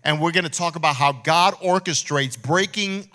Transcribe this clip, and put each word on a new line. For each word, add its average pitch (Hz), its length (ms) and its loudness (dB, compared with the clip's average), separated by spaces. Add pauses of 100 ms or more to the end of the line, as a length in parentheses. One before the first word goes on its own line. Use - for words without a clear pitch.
And 151 160 0
we're 165 120 0
gonna 175 160 0
talk 170 280 -4
about 156 180 2
how 143 180 2
God 165 420 2
orchestrates 160 840 -2
breaking 196 760 -2